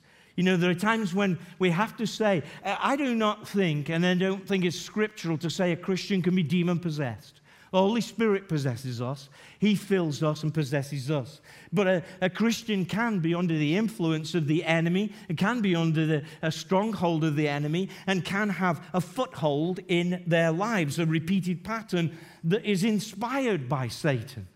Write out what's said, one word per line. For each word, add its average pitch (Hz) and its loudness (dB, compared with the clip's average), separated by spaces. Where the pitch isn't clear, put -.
You 180 2
know, 185 6
there 180 4
are 170 2
times 208 0
when 190 2
we 185 4
have 202 0
to 226 -2
say, 196 2
"I, 202 0
I - 0
do 262 0
not 214 0
think, 160 0
and 165 2
I 180 4
don't 190 0
think 196 2
it's 175 0
scriptural 190 -2
to 170 -2
say 180 0
a 160 0
Christian 185 -2
can 180 2
be 185 4
demon-possessed." 156 -2
The 190 2
Holy 202 4
Spirit 202 0
possesses 131 -4
us. 127 -8
He 208 4
fills 165 0
us 151 0
and 156 -2
possesses 139 -4
us. 143 -4
But 196 2
a, 185 2
a 185 2
Christian 202 0
can 214 0
be 165 2
under 170 0
the 151 2
influence 160 -2
of 156 0
the 160 2
enemy. 170 0
It 156 -4
can 226 0
be 185 2
under 160 2
the, 151 0
a 160 -2
stronghold 180 0
of 151 0
the 151 2
enemy 151 -2
and 190 0
can 202 -2
have 180 0
a 180 2
foothold 170 -2
in 180 0
their 165 4
lives, 170 0
a 165 2
repeated 165 0
pattern 202 -2
that 165 2
is 196 2
inspired 220 0
by 131 -2
Satan. 110 -4